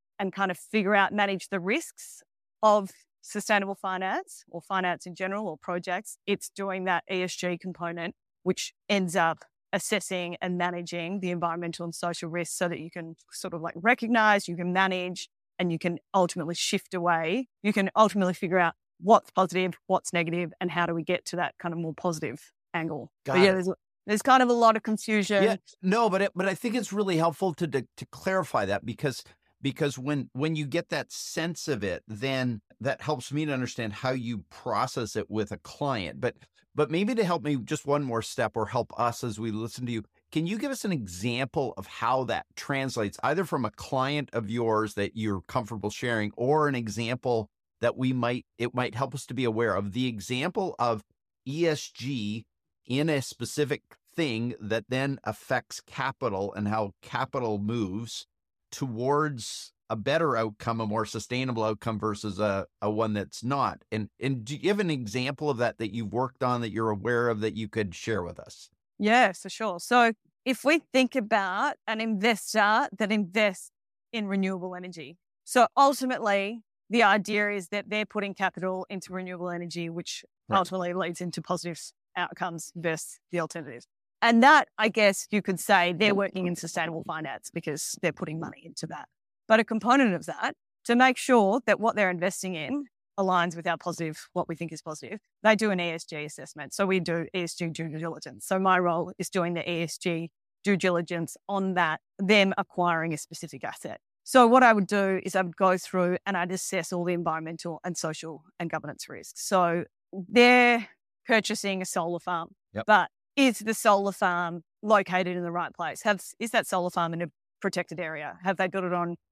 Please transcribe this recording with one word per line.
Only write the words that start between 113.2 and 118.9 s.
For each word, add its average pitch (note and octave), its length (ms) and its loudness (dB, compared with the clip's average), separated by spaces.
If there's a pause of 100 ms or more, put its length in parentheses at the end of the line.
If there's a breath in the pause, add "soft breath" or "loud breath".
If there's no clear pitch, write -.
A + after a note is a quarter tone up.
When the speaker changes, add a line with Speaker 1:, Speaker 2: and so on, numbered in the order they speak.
Speaker 1:
is C4 220 4
the A3 140 -2
solar G3+ 380 4
farm F3 520 0 (180)
located F#3 560 2
in F3 60 -4
the E3+ 80 -4
right E3+ 220 -4
place? D#3+ 280 -6
Have, G#3 200 0 (160)
is A3+ 140 -6
that G#3 160 2
solar F3+ 220 0
farm E3+ 240 -2
in E3 80 -4
a E3 60 -4 (340)
protected F3+ 360 -4
area? D#3 460 -8
Have F3+ 140 0
they F#3 100 2
built F#3 160 -2
it F3 80 0